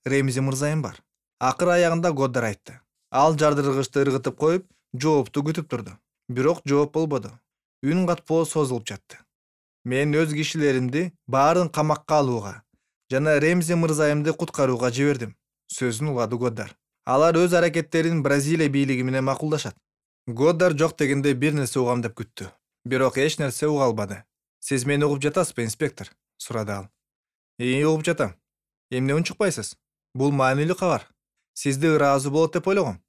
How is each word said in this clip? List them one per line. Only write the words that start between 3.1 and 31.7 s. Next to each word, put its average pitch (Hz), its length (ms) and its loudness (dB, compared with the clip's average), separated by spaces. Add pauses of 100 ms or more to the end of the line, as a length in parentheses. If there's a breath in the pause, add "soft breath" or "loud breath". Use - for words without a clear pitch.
Ал 151 260 4
жардыргычты 139 640 2
ыргытып 135 400 0
коюп, 175 240 2 (280)
жоопту 143 520 0
күтүп 160 240 -6
турду. 107 240 -8 (360)
Бирок 135 360 0
жооп 143 280 2
болбоду. 147 360 -4 (540)
Үн 175 240 0
катпоо 165 380 0
созулуп 127 440 -2
жатты. - 320 -16 (640)
"Мен 143 320 0
өз 156 160 0
кишилеримди 147 800 0 (140)
баарын 156 420 4
камакка 156 500 0
алууга 110 440 -4 (480)
жана 147 280 2
Ремзи 170 380 2
мырзайымды 151 560 2
куткарууга 127 560 -2
жибердим", 127 480 -2 (320)
сөзүн 127 400 -4
улады 120 280 -2
Годдар. 113 360 -6 (320)
"Алар 156 320 4
өз 175 160 4
аракеттерин 165 720 0
Бразилия 143 440 2
бийлиги 135 360 0
менен 131 200 -2
макулдашат". 139 540 -4 (500)
Годдар 160 480 2
жок 160 220 0
дегенде 139 360 2
бир 147 200 0
нерсе 139 260 -2
угам 123 220 0
деп 113 180 -8
күттү. 101 300 -14 (340)
Бирок 131 340 0
эч 156 220 0
нерсе 147 280 -2
уга 147 180 2
албады. 104 400 -4 (340)
"Сиз 131 260 -2
мени 143 200 2
угуп 143 180 -2
жатасызбы, 151 400 -2
инспектор?" - 480 -6 (260)
сурады 107 340 -6
ал. 101 180 -10 (680)
"Ии, 127 260 0
угуп 156 180 0
жатам. 147 320 -2 (560)
Эмне 131 240 0
унчукпайсыз? 170 640 -4 (360)
Бул 139 200 0
маанилүү 139 420 2
кабар. 170 320 -2 (460)
Сизди 139 340 -2